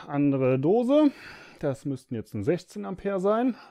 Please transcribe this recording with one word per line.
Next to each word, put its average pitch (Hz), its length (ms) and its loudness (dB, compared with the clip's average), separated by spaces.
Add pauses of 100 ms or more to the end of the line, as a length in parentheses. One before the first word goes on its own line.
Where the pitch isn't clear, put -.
andere 139 540 2
Dose. 247 500 4 (480)
Das 139 260 -6
müssten 135 300 -8
jetzt 110 200 -8
ein 101 100 -6
sechzehn 170 400 -4
Ampere 196 340 -6
sein. 214 380 0 (140)